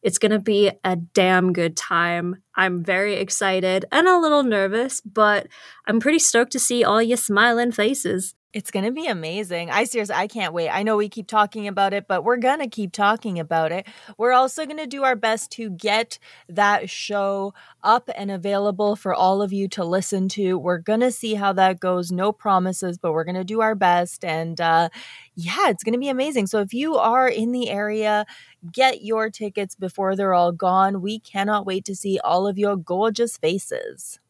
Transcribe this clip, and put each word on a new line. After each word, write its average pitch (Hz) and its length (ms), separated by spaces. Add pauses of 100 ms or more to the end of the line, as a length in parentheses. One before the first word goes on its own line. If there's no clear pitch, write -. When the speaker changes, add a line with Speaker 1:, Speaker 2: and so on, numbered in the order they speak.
Speaker 1:
It's - 160
gonna 214 220
be 202 320 (100)
a 185 140
damn 185 560
good 170 240
time. 175 640 (140)
I'm 180 260
very 196 320
excited 190 760
and 330 160
a 359 100
little 294 240
nervous, 220 580
but 208 460 (400)
I'm 220 140
pretty 302 180
stoked 233 340
to 269 60
see 240 240
all 214 180
your 233 180
smiling 233 520
faces. 208 640 (180)
Speaker 2:
It's - 180
gonna 208 220
be 311 140
amazing. 175 640
I 202 140
seriously, 214 300
I 196 140
can't 185 260
wait. 165 160
I 196 120
know 214 140
we 208 140
keep 214 160
talking 208 420
about 196 240
it, 202 160
but 180 160
we're 240 140
gonna 262 300
keep 202 220
talking 202 480
about 160 320
it. 185 160 (300)
We're 240 160
also 262 320
gonna 302 220
do 269 180
our 262 100
best 220 380
to 226 160
get 208 500 (300)
that 202 400
show 196 640 (300)
up 214 340
and 196 140
available 202 680
for 185 160
all 190 300
of 190 100
you 196 160
to 185 160
listen 190 460
to. 185 260
We're 175 220
gonna 226 320
see 226 240
how 196 180
that 190 280
goes. 180 300
No 185 220
promises, 185 640
but 170 160
we're 160 120
gonna 185 200
do 220 160
our 220 140
best. 175 500
And, 165 340
uh, 165 300 (460)
yeah, 180 340
it's 196 160
gonna 233 140
be 277 100
amazing. 262 380
So 214 140
if 196 120
you 285 240
are 254 320
in 233 240
the 247 160
area, 208 560 (480)
get 262 300
your 220 260
tickets 202 460
before 190 420
they're 196 160
all 175 200
gone. 185 500
We 214 160
cannot 202 480
wait 196 200
to 196 80
see 190 260
all 185 260
of 196 100
your 202 200
gorgeous 208 600
faces. 69 840 (120)